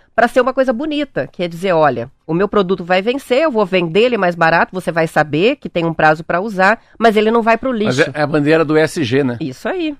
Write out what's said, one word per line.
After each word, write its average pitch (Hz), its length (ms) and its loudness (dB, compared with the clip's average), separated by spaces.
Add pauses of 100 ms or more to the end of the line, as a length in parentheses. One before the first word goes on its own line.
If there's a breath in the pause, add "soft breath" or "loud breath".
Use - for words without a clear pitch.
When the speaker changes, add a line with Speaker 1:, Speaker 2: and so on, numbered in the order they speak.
(160 soft breath)
Speaker 1:
pra 233 140 2
ser 262 100 0
uma 254 140 0
coisa 262 180 0
bonita, 285 560 -4
que - 160 -8
é 175 60 -4
dizer, 170 240 -2
"Olha, 135 360 0 (160)
o 160 80 -6
meu 196 140 0
produto 196 360 0
vai 185 180 0
vencer, 247 420 -2
eu 320 80 0
vou 214 140 0
vender 180 380 0
ele 247 140 2
mais 175 180 0
barato, 170 380 2
você 180 160 -6
vai 165 160 0
saber 160 520 0
que 175 120 -12
tem 165 160 -4
um 165 80 -2
prazo 156 300 0
pra 175 180 -4
usar, 202 400 0 (160 soft breath)
mas 220 180 4
ele 214 140 2
não 233 140 2
vai 226 120 2
pro 262 140 -4
Speaker 2:
Mas 214 280 -2
Speaker 1:
lixo." 151 40 4
Speaker 2:
é, 147 180 -2
é - 40 2
a 143 40 -2
bandeira 156 380 2
do 151 100 0
E 156 60 4
S 156 220 -2
G, 131 200 0
né? 120 160 -4
Speaker 1:
Isso 131 300 -8
aí. 320 300 -4